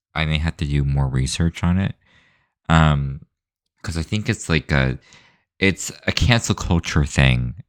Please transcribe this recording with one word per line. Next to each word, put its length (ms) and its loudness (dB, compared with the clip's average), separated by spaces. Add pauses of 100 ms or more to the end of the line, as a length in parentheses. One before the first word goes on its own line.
(140)
I 100 -2
may 140 0
have 180 -2
to 100 -4
do 160 0
more 260 0
research 540 -2
on 160 2
it. 160 -2 (760)
Um, 500 2 (600)
'cause 160 -6
I 40 -2
think 280 -4
it's 180 -6
like 240 0
a, 260 2 (600)
it's 340 -2 (140)
a 60 0
cancel 420 0
culture 500 0
thing. 640 0